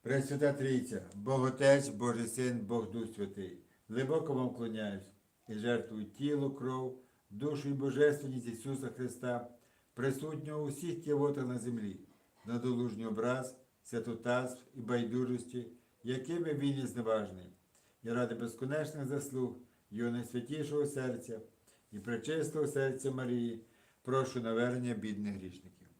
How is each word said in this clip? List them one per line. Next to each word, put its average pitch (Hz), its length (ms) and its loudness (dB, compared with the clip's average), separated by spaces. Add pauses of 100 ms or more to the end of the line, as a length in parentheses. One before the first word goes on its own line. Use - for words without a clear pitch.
Пресвята 139 500 4
Трійця, 131 500 2 (120)
Бог 127 280 2
Отець, 135 460 8
Божий 113 380 0
Син, 123 320 0
Бог 110 320 -2
Дух 113 240 -4
Святий, 95 440 -6 (300)
глибоко 139 460 2
вам 127 140 2
вклоняюсь 107 540 -4 (460)
і 110 60 -6
жертвую 110 500 0
тіло, 139 460 0
кров, 131 520 -4 (280)
душу 139 380 -2
і 143 40 2
божественність 135 760 4
Ісуса 127 420 -4
Христа, 120 600 -4 (440)
присутнього 143 680 -2
у 147 40 0
всіх 165 380 -4
кивотах 143 420 2
на 123 120 -2
землі, 107 420 -4 (440)
на 120 140 -2
долужній 120 480 0
образ, 117 500 0 (260)
святотатств 120 800 -2 (120)
і 131 60 -10
байдужості, 120 840 0 (360)
якими 151 520 0
він 139 220 2
є 131 100 -2
зневажний. 104 680 -2 (500)
Я 117 120 -2
ради 120 200 2
безконечних 135 720 -4
заслуг 127 500 -2 (340)
його 117 200 0
найсвятішого 143 760 -2
серця 120 540 -4 (520)
і 104 60 -8
пречистого 139 680 0
серця 135 440 2
Марії, 120 540 -2 (380)
прошу 127 380 2
навернення 120 540 2
бідних 104 400 -2
грішників. - 540 -14 (120)